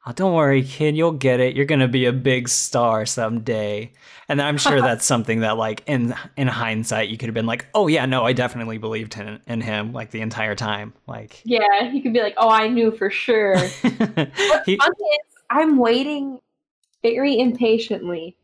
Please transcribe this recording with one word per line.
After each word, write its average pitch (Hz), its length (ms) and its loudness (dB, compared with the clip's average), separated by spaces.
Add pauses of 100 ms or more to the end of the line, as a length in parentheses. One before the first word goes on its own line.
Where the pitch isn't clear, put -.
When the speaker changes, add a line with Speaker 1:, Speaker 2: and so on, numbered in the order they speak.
Speaker 1:
"Oh, 123 80 -12
don't 185 200 0
worry, 139 300 4
kid, 151 340 -2
you'll 165 140 2
get 131 280 2
it. 127 160 2
You're 139 100 2
gonna 139 220 2
be 127 180 2
a 123 80 2
big 127 360 0
star 113 560 0
someday." 110 840 -4 (380)
And 143 120 0
I'm 147 160 -2
sure 139 240 2
Speaker 2:
<laughs> 135 60 4
Speaker 1:
that's 117 180 0
something 113 360 0
that, 110 160 0
like, 110 300 -4
in, 123 280 0 (200)
in 139 120 0
hindsight, 110 640 -2
you 113 80 -8
could 120 100 -8
have 113 80 -6
been 113 100 -2
like, 117 200 -4 (100)
"Oh, 208 120 4
yeah, 151 180 2
no, 131 200 0
I 127 80 4
definitely 117 460 -4
believed 110 380 -8
in, 107 300 -12
in 113 140 -6
him, 107 320 -4
like, 117 180 -12
the 110 100 -8
entire 110 340 -4
time." 107 380 -6 (140)
Like 110 380 -16
Speaker 2:
Yeah, 220 460 2
he 269 100 -4
could 233 120 -2
be 233 80 2
like, 208 160 -2
"Oh, 226 120 4
I 220 180 4
knew 226 240 2
for 208 180 -2
sure." 208 480 2
Speaker 1:
<laughs> 185 240 -2
Speaker 2:
What's 254 840 0
Speaker 1:
He 190 120 2
Speaker 2:
funny 311 180 2
is - 400 -2 (140)
I'm 302 280 4
waiting 269 600 0 (640)
very 240 360 2
impatiently 220 1040 0